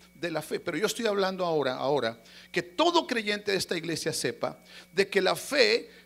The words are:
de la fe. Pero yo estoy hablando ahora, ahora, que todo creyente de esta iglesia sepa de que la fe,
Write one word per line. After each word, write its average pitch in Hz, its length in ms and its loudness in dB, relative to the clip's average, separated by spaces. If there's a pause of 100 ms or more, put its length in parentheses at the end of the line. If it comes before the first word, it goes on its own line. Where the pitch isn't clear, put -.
(140)
de 170 160 -6
la 151 120 -4
fe. - 180 -6
Pero 170 160 -4
yo 208 100 0
estoy 226 200 0
hablando 190 380 0
ahora, 143 320 0
ahora, 127 440 0 (320)
que 175 100 0
todo 330 440 2
creyente 208 440 -4
de 190 80 2
esta - 180 -4
iglesia 160 360 -4
sepa - 460 -4 (340)
de 196 160 2
que 196 120 2
la 180 140 4
fe, 233 560 2 (160)